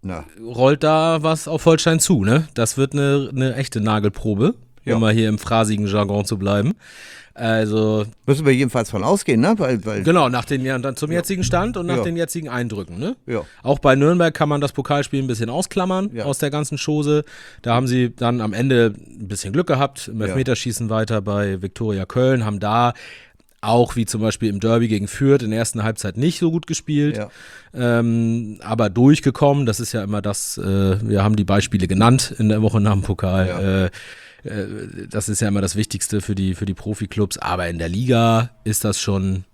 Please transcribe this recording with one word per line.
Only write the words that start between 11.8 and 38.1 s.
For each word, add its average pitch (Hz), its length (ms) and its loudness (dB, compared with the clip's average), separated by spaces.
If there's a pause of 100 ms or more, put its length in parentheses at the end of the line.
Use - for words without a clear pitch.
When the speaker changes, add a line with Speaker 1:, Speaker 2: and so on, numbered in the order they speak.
Speaker 2:
nach 175 100 0
Speaker 1:
Ja. 165 60 0
Speaker 2:
den 170 120 -2
jetzigen 165 320 -6
Eindrücken, 107 520 -6
ne? 202 160 -6 (100)
Speaker 1:
Ja. 117 160 -4 (220)
Speaker 2:
Auch 139 160 0
bei 135 160 4
Nürnberg 165 380 4
kann 151 160 0
man 143 120 0
das 143 100 -2
Pokalspiel 143 500 -2
ein 131 60 -4
bisschen 113 220 -4
ausklammern 185 640 -2
Speaker 1:
Ja. 113 120 -6
Speaker 2:
aus 139 120 -4
der 143 140 -2
ganzen 147 260 -4
Chose. 151 480 0 (380)
Da 117 100 0
haben 127 140 2
sie 123 280 2
dann 123 240 0
am 107 140 -4
Ende 117 420 4
ein - 320 -16
bisschen 98 240 -6
Glück 165 160 0
gehabt, 139 400 0
im 113 120 -8
Speaker 1:
Ja. 104 80 -2
Speaker 2:
Elfmeterschießen 120 600 -2
weiter 110 320 -2
bei 101 400 -2
Viktoria 98 440 -4
Köln, 127 400 0
haben 104 140 -4
da 117 340 2 (680)
auch 117 360 2
wie 117 100 0
zum 107 160 -4
Beispiel 110 280 -2
im 101 100 -4
Derby 117 280 2
gegen 101 200 0
Fürth 139 340 2
in 113 80 -4
der 110 100 -2
ersten 113 240 -2
Halbzeit 107 320 -4
nicht 147 240 0
so 170 120 0
gut 165 160 -4
gespielt, 147 500 -2
Speaker 1:
Ja. 104 120 -8 (440)
Speaker 2:
ähm, 117 880 0
aber 113 300 0
durchgekommen. 143 720 4
Das 110 140 -2
ist 117 140 -8
ja 110 100 -4
immer 101 180 -4
das, - 380 -6
äh, 98 380 2 (100)
wir 101 160 2
haben 107 120 4
die 104 80 2
Beispiele 98 440 2
genannt 110 500 4
in 110 120 2
der 107 120 2
Woche 110 180 2
nach 104 140 4
dem 98 80 2
Pokal. 92 460 0
Speaker 1:
Ja. 90 120 -4
Speaker 2:
Äh, 95 260 2 (580)
äh, 101 680 -10
das 107 180 -4
ist 107 140 -2
ja 113 60 0
immer 101 140 0
das 95 140 -2
Wichtigste 104 460 -2
für 101 140 -4
die, 95 180 -2
für 98 140 -6
die 95 80 -4
Profiklubs, 104 640 -4
aber 90 280 -4
in 85 120 -6
der 82 100 -2
Liga 117 640 2 (120)